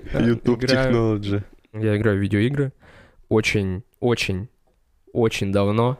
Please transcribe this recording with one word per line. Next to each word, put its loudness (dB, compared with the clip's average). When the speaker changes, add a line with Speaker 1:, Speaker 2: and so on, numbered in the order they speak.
Speaker 1:
<laughs> 0
YouTube 0
Speaker 2:
Играю. 2
Speaker 1:
Technology. 0
Speaker 2:
Я 0
играю 2
в 0
видеоигры. 0
Очень, 0
очень, -2
очень 0
давно. 2